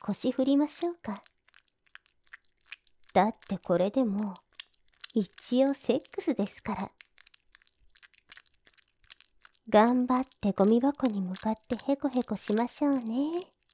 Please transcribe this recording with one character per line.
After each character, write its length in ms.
腰 300
振 140
り 120
ま 100
し 200
ょ 40
う 40
か。 280
だ 140
っ 100
て 120
こ 180
れ 140
で 120
も、 300
一 500
応 120
セ 220
ッ 120
ク 140
ス 100
で 140
す 160
か 100
ら。 180
頑 380
張 140
っ 40
て 280
ゴ 120
ミ 160
箱 260
に 140
向 140
か 160
っ 40
て 80
ヘ 120
コ 120
ヘ 140
コ 120
し 180
ま 140
し 180
ょ 40
う 100
ね。 480